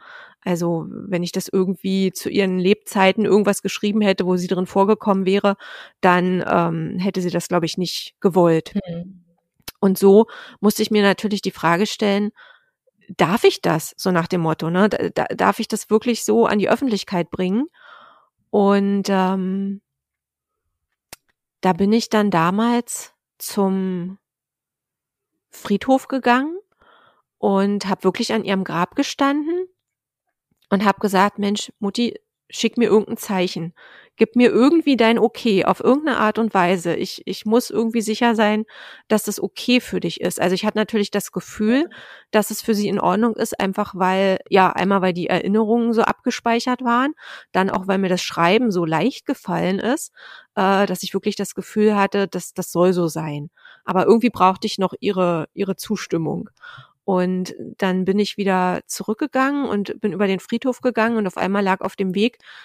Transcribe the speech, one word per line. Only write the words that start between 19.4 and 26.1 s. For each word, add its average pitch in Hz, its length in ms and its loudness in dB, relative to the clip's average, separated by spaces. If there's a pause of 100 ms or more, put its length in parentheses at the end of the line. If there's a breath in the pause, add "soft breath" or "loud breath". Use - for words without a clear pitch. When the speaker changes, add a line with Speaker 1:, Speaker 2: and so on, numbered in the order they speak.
Speaker 1:
da 185 100 2
bin 196 200 2
ich 226 180 0
dann 208 200 2
damals 208 840 0 (240)
zum 190 800 -4 (1300)
Friedhof - 580 -2
gegangen 269 480 -2 (840 soft breath)